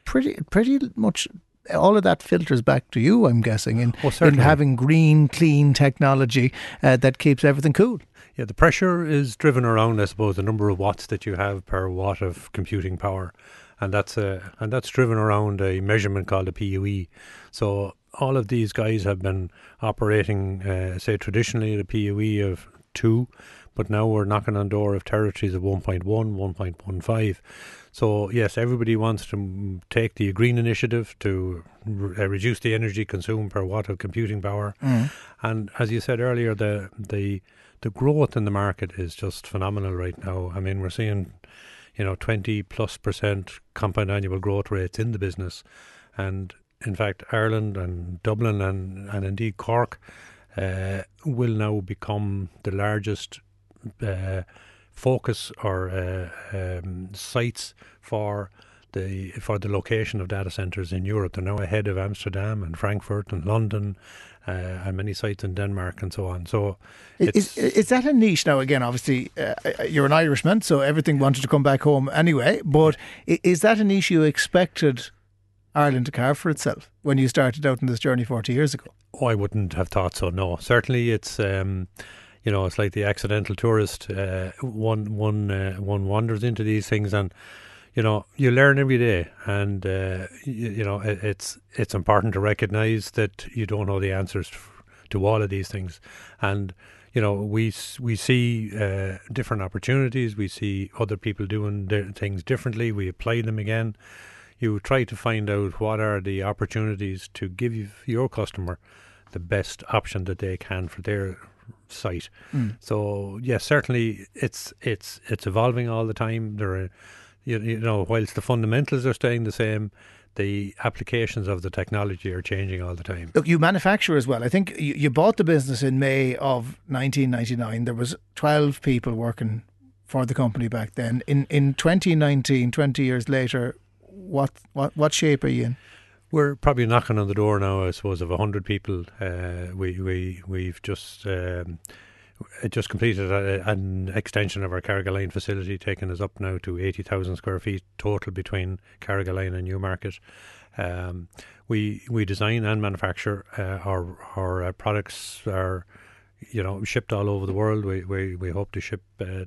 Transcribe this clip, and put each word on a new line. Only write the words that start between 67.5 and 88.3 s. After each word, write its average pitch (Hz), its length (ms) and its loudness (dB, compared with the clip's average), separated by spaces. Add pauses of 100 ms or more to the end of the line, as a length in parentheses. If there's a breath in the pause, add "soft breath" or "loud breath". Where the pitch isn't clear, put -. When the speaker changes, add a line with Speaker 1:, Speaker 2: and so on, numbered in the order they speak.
Speaker 2:
it's - 200 2
Speaker 1:
is 208 120 4
that 254 160 4
a 294 80 2
niche 220 320 6
now? 143 140 4
Again, 135 240 2
obviously, 123 540 -2
uh, - 180 -2 (240)
uh, - 40 -2
you're 143 220 2
an 139 60 4
Irishman, 160 500 4
so 143 200 4
everything 147 360 4
wanted 135 240 4
to 135 60 -2
come 143 160 4
back 139 180 4
home 139 320 4
anyway. 160 500 4
But 156 340 6 (300 loud breath)
i-, 170 140 2
is 180 200 4
that 214 180 6
a 214 40 4
niche 196 280 4
you 165 120 6
expected 156 840 2 (640)
Ireland 139 320 4
to 143 60 -6
carve 131 260 2
for 170 140 0
itself - 400 -4 (100)
when 139 160 2
you 131 100 6
started 135 380 2
out 131 160 2
on 135 60 2
this 120 120 0
journey 127 260 0
forty 120 280 -2
years 143 200 2
ago? - 200 -12 (260)
Speaker 2:
Oh, 131 80 2
I 117 80 4
wouldn't 101 380 -2
have 87 140 -2
thought 92 280 0
so, 92 140 -2
no. 87 300 -2
Certainly 120 520 2
it's, - 280 -4
um, 98 480 -2 (560 loud breath)
you 110 80 0
know, 95 140 2
it's 90 120 -4
like 101 140 0
the 104 140 -2
accidental 104 500 -2
tourist. 110 560 0
Uh, 95 400 -4 (100)
one, 110 540 -2
one, 104 360 0
uh, 98 240 -2
one 98 300 -2
wanders 107 380 0
into 113 200 0
these 107 260 0
things 104 240 0
and, 101 200 0 (600 loud breath)
you 123 80 0
know, 107 240 2 (120)